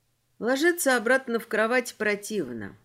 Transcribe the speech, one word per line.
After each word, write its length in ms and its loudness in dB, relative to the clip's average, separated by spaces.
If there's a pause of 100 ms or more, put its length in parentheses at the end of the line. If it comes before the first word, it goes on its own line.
(400)
Ложиться 580 2
обратно 420 0
в 80 -12
кровать 500 0
противно, 880 -4